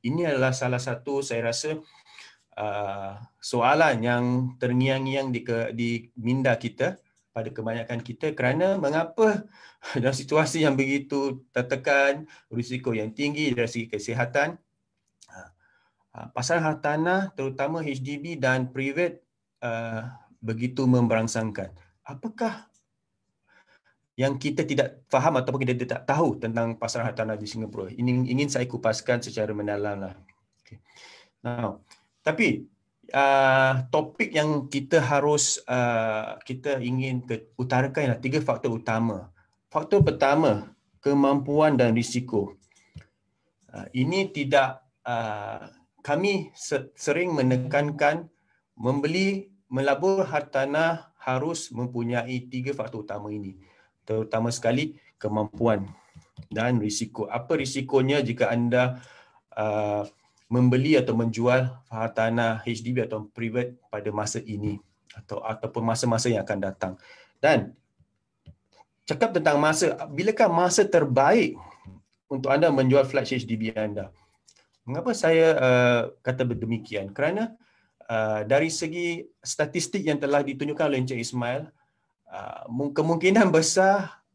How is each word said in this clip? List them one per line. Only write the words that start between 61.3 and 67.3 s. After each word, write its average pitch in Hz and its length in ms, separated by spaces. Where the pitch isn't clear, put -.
hartanah 113 720
H 113 160
D 120 160
B 120 80
atau 107 240
private 123 480
pada 104 240
masa 107 240
ini 104 400
atau, - 320
ataupun 113 400
masa-masa 117 480
yang 98 160
akan 101 160
datang? 95 300